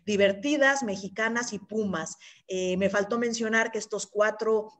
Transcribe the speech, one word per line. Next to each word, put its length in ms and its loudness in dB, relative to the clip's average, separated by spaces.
divertidas, 800 4
mexicanas 680 -4
y 60 -8
pumas. 600 -4
Eh, 280 -2
me 140 2
faltó 280 0
mencionar 540 0
que 60 -4
estos 280 -6
cuatro 720 0